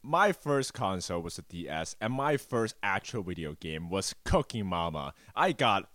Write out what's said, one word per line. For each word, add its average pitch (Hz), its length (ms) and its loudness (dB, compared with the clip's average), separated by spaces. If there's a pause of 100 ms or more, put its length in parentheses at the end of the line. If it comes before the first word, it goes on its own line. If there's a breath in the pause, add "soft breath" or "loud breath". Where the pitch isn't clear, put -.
My 180 300 4
first 139 420 0
console 92 480 -2
was 85 160 -8
a 92 40 -10
D 85 260 -10
S, 80 320 -4
and 113 140 -2
my 139 240 2
first 113 440 0
actual 101 400 -2
video 82 380 -6
game 82 300 -6
was 95 340 0
Cooking 123 420 2
Mama. 85 480 -2 (220 soft breath)
I 170 160 4
got 107 440 2